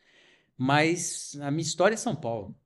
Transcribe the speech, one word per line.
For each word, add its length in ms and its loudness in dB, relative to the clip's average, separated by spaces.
mas 840 2
a 100 -2
minha 100 0
história 320 2
é 40 -4
São 180 -4
Paulo. 400 -6